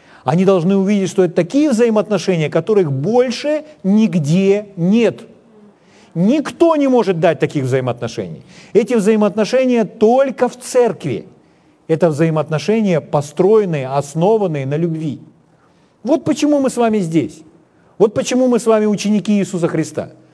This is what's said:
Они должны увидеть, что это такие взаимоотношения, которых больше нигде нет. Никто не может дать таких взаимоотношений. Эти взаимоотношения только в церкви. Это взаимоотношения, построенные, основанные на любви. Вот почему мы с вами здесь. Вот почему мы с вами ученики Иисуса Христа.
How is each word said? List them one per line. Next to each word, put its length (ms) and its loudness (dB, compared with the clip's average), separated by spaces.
Они 220 0
должны 300 2
увидеть, 340 0
что 140 0
это 100 0
такие 380 0
взаимоотношения, 800 0
которых 420 0
больше 720 -2
нигде 840 2
нет. 440 0
Никто 640 2
не 120 2
может 320 0
дать 200 0
таких 240 -2
взаимоотношений. 800 -4
Эти 200 2
взаимоотношения 920 0
только 640 0
в 120 -12
церкви. 680 -2
Это 220 2
взаимоотношения, 920 0
построенные, 840 0
основанные 800 -2
на 100 -4
любви. 420 -4
Вот 200 -2
почему 360 0
мы 100 -2
с 80 -8
вами 220 0
здесь. 420 -2
Вот 160 2
почему 340 0
мы 120 2
с 60 -8
вами 200 2
ученики 540 0
Иисуса 280 -2
Христа. 440 -6